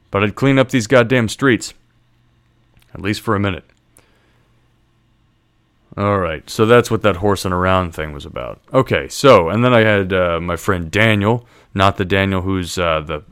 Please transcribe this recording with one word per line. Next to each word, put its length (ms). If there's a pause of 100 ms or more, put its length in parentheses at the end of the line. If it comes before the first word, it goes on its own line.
(100)
But 120
I'd 120
clean 240
up 120
these 160
goddamn 420
streets. 460 (1200)
At 60
least 200
for 140
a 60
minute. 240 (2250)
All 220
right, 300
so 160
that's 260
what 120
that 140
horsing 360
around 400
thing 200
was 120
about. 360 (120)
Okay, 360
so, 400
and 160
then 100
I 60
had, 320
uh, 280
my 160
friend 340
Daniel, 560 (280)
not 220
the 80
Daniel 360
who's, 380
uh, 220
the, 320